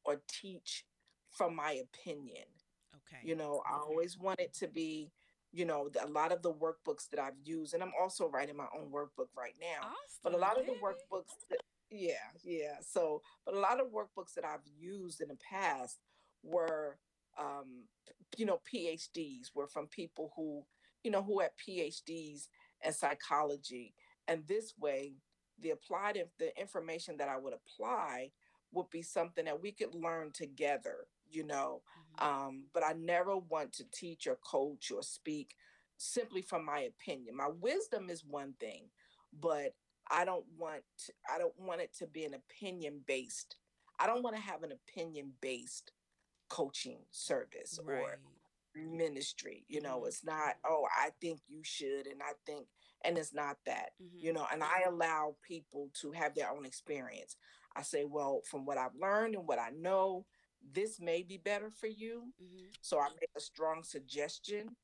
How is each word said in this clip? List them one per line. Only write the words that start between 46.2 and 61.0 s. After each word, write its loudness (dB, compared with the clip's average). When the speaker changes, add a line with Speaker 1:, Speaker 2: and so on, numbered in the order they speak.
Speaker 1:
coaching -2
service -2
or -6
Speaker 2:
Right. -2
Speaker 1:
ministry. -4
You -2
know, -2
Speaker 2:
Mm-hmm. -2
Speaker 1:
it's -4
not, 2
"Oh, 6
I 6
think -2
you -14
should," -2
and -10
I -2
think, -6
and 6
it's 0
not 0
that, -2
Speaker 2:
Mm-hmm. -16
Speaker 1:
you 2
know, 2
and 2
I 6
allow 4
people -8
to -4
have 2
their 2
own -6
experience. -6
I -2
say, 0
"Well, 2
from -4
what 0
I've 0
learned 4
and -2
what 4
I 0
know, 4
this -2
may 2